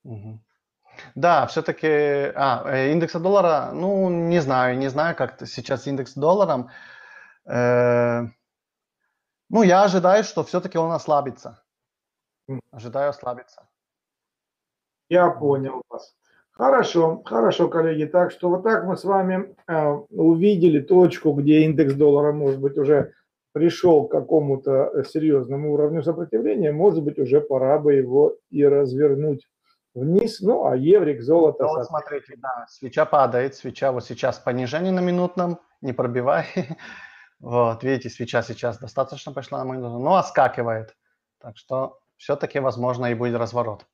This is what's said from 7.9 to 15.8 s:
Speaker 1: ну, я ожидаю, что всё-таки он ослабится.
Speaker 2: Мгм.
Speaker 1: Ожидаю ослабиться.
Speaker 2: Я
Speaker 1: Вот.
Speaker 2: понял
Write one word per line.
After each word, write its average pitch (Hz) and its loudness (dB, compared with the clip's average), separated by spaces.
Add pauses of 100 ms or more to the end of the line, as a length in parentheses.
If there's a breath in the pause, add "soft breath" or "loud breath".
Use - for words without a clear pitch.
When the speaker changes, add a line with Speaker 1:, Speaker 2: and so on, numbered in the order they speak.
Speaker 1:
ну, 220 2
я 185 6
ожидаю, 190 4
что - -6
всё-таки 180 -6
он 165 -2
ослабится. 135 -4 (840)
Speaker 2:
Мгм. 135 -12 (100)
Speaker 1:
Ожидаю 135 -4
ослабиться. - -14 (1400)
Speaker 2:
Я 175 4
Speaker 1:
Вот. - -16
Speaker 2:
понял 135 -2